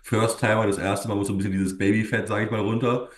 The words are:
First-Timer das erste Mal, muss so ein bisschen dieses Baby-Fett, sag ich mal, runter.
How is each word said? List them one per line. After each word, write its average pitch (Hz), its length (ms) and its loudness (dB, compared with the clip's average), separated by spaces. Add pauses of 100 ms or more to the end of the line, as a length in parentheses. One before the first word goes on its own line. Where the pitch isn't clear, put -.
First-Timer 110 640 0
das 98 140 0
erste 98 280 -2
Mal, 104 80 -2
muss 98 120 0
so 87 60 -2
ein 95 40 -2
bisschen 98 140 0
dieses 95 260 0
Baby-Fett, 107 500 0
sag 107 180 -2
ich 107 60 -6
mal, 110 100 -2
runter. 120 560 0